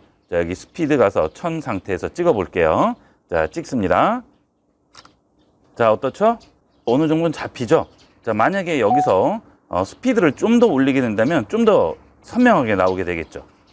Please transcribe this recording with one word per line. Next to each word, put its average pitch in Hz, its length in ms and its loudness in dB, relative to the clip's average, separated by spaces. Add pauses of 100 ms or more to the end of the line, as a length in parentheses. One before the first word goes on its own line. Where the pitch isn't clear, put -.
(300)
자, 87 100 -2
여기 85 140 -4
스피드 151 440 -4
가서 98 360 2
천 165 280 -8
상태에서 95 480 -6
찍어 170 240 -2
볼게요. 95 640 0 (340)
자, 80 180 -2
찍습니다. 131 760 -2 (1500)
자, 113 180 4
어떻죠? 202 460 -2 (460)
어느 143 220 2
정도는 165 240 0
잡히죠? 123 540 -2 (380)
자, 113 100 -4
만약에 160 480 0
여기서, 113 600 2 (280)
어, 90 140 -2
스피드를 185 500 0
좀 226 260 0
더 233 80 6
올리게 135 320 2
된다면 117 480 0
좀 226 160 -2
더 127 320 2 (260)
선명하게 185 540 0
나오게 92 300 0
되겠죠. 82 400 -8 (280)